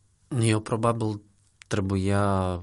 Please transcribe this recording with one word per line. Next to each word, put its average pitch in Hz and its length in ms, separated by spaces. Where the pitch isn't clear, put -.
Eu 107 140
probabil 113 600
trebuia, 98 960